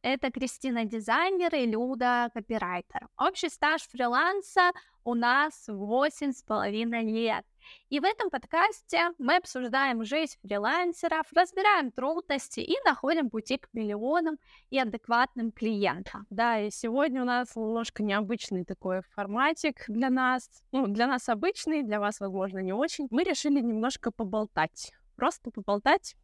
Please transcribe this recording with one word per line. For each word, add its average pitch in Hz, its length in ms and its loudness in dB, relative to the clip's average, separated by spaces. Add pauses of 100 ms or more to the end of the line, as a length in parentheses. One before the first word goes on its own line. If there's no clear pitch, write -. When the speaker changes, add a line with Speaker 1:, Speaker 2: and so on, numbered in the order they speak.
Speaker 1:
Это 262 220 0
Кристина 247 540 -2
дизайнер 311 680 2
и 262 140 2
Люда 240 680 0
копирайтер. 202 760 -6 (100)
Общий 349 300 0
стаж 311 420 0
фриланса 349 800 2 (320)
у 240 120 -2
нас 254 520 2
восемь 240 640 0
с - 140 -8
половиной 220 600 -2
лет. 220 400 0 (440)
И 285 100 -2
в 277 60 0
этом 427 260 2
подкасте 339 880 0
мы 285 200 2
обсуждаем 254 680 -2
жизнь 285 380 -2
фрилансеров, 320 920 -2
разбираем 359 560 4
трудности 285 720 -4
и - 240 0
находим 285 460 2
пути 220 280 -4
к - 140 -14
миллионам 254 640 0 (340)
и 269 80 0
адекватным 233 720 0
клиентам. 202 800 -2
Speaker 2:
Да, 226 300 0
и 208 100 -2
сегодня 254 520 0
у - 20 0
нас 247 320 -2
немножко 220 480 -4
необычный 202 600 -2
такой 185 360 -4 (100)
форматик 247 800 -2
для 240 200 0
нас. 254 400 2 (220)
Ну, 262 160 0
для 220 220 2
нас 254 200 -2
обычный, 302 540 0
для 208 160 -2
вас, 208 220 -2
возможно, 190 400 -2
не 185 120 -2
очень. 277 380 -2
Мы 294 140 2
решили 294 360 2
немножко 233 520 -2
поболтать. 202 800 -4 (240)
Просто - 340 -2
поболтать. 202 720 0